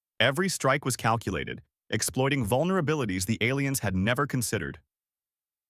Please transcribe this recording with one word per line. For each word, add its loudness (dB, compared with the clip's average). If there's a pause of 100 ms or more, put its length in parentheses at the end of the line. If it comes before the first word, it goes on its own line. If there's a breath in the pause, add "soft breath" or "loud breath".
(200)
Every 4
strike 2
was 0
calculated, -2 (280)
exploiting 0
vulnerabilities 0
the -2
aliens 0
had -2
never 2
considered. -4 (920)